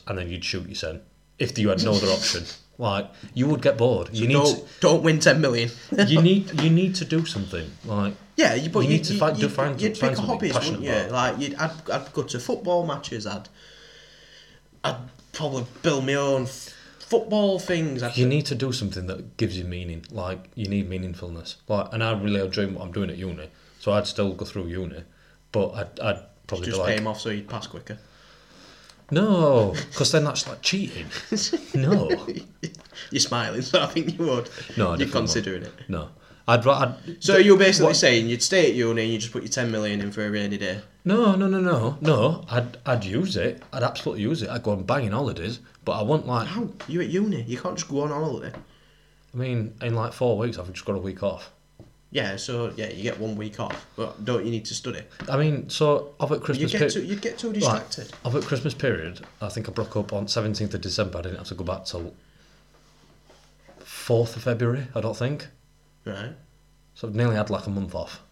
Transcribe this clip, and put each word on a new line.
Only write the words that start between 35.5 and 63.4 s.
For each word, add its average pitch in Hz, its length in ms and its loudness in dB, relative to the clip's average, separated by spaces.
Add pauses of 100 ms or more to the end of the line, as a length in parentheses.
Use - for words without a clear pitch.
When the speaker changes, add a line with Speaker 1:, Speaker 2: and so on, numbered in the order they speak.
Speaker 1:
won't. - 160 -14
Speaker 2:
it. - 100 -14
Speaker 1:
No. 80 200 -6 (380)
I'd 117 180 4
ra-, 135 140 6 (280)
I'd 170 160 -12
Speaker 2:
So 190 140 6
you're 190 200 10
basically 185 300 8
Speaker 1:
what - 80 6
Speaker 2:
saying 120 320 6
you'd 120 160 0
stay 175 260 6
at 107 60 4
uni 117 280 2
and 113 100 0
you 107 60 -2
just 113 120 -8
put - 120 -6
your 113 80 -6
ten 120 200 -2
million 104 300 -2
in 101 100 -4
for 104 140 -4
a 104 60 -2
rainy 101 260 -2
day? 98 240 -4 (240)
Speaker 1:
No, 208 300 4
no, 196 120 2
no, 190 140 2
no, 143 400 2
no. 151 480 4
I'd, 120 360 -2
I'd 113 200 0
use 123 320 -2
it. 98 240 -2 (100)
I'd 120 120 -4
absolutely 123 400 -4
use 135 180 0
it. 95 80 -6
I'd 120 140 -6
go 107 80 0
on 95 120 -2
banging 117 280 0
holidays, 110 480 -4 (260)
but - 80 0
I 107 80 -4
want, 143 260 0
like, 117 200 -2
Speaker 2:
How? 208 200 -4 (220)
You're 170 140 -2
at 123 60 -4
uni. 180 340 0
You 117 160 -6
can't - 180 -6
just - 120 -8
go 139 120 -2
on 147 80 -2
holiday. 143 420 -4 (840)
Speaker 1:
I 123 40 -6
mean, 120 440 -2
in, 117 140 -2
like, 117 160 -2
four 120 260 2
weeks, 110 200 -2
I've 90 160 -10
just - 120 -14
got 101 100 -2
a 95 40 -2
week 92 240 -6
off. 92 280 -6 (580)
Speaker 2:
Yeah, 101 280 -4
so, 120 400 -4
yeah, 107 120 -6
you 92 140 -12
get 110 160 -4
one 107 160 -6
week 104 240 -10
off, - 260 -8 (120)
but - 260 -8
don't 107 220 0
you 117 40 -2
need 113 160 -4
to - 80 -10
study? - 280 -8 (280)
Speaker 1:
I 131 60 0
mean, 147 340 2
so, - 520 2
of 143 100 0
at 147 80 0
Christmas 139 320 -2
Speaker 2:
You'd 208 80 0
get 202 80 4
Speaker 1:
pe- - 140 0
Speaker 2:
too, - 40 -2
you'd 202 160 -6
get 226 160 -8
too 240 120 -6
Speaker 1:
Right, 202 100 -4
Speaker 2:
distracted. - 540 -2 (100)
Speaker 1:
of 123 100 -2
at 139 100 0
Christmas - 300 -2
period, 92 460 -4 (220)
I 101 80 -6
think 113 180 -8
I 113 60 -8
broke 113 240 -4
up 104 160 -4
on 101 160 -2
seventeenth 107 440 -2
of 98 60 -4
December. 92 400 -4
I 85 40 -6
didn't 92 160 -8
have 98 100 -12
to - 60 -10
go 90 100 -8
back 92 180 -6
till 85 300 -8 (1700)